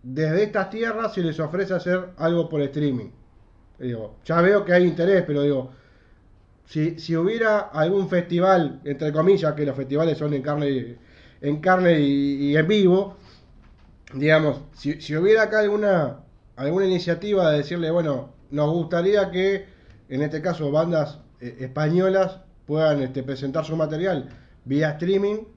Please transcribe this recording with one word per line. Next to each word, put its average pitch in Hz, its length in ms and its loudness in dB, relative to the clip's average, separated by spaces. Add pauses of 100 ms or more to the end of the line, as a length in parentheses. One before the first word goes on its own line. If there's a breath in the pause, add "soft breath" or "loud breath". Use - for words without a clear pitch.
desde 156 420 -2
estas 208 260 -4
tierras 220 440 -4
se 190 80 -4
les 160 180 -4
ofrece 180 340 -4
hacer 180 420 -2
algo 165 320 0
por 151 140 -2
streaming? 135 480 -2 (680)
Digo, 113 460 -8
ya 170 160 0
veo 196 240 4
que 175 80 0
hay 180 120 6
interés, 175 420 2
pero 143 160 0
digo, 139 280 0 (960 soft breath)
si, 156 340 -4
si 165 180 -4
hubiera 214 420 2
algún 180 500 0
festival, 175 760 2
entre 147 280 -4
comillas, 156 420 4
que 147 120 -2
los 127 100 -4
festivales 147 400 0
son 151 160 -4
en 139 100 -2
carne 147 280 -2
y, 120 280 -4 (440 soft breath)
en 151 180 -2
carne 180 400 4
y, 143 520 0
y 147 40 4
en 156 100 4
vivo, 196 520 4 (960 loud breath)
digamos, 151 460 2 (120)
si, - 300 -6
si 151 120 -8
hubiera 214 280 4
acá 214 160 0
alguna, 202 640 0 (360)
alguna 170 300 0
iniciativa 180 640 0
de 151 80 2
decirle, 160 320 -4
bueno, 156 420 -2 (180)
nos 147 200 0
gustaría 175 600 0
que, 190 380 -2 (400 soft breath)
en 131 140 -4
este 151 180 -4
caso, 160 300 -4
bandas, 160 480 0 (240)
eh, 120 180 -12
españolas 180 800 0 (280)
puedan, 151 360 2
este, 131 200 -6
presentar 139 440 -6
su 160 100 -6
material 160 540 -4 (340 loud breath)
vía 147 280 0
streaming 196 520 -2 (120)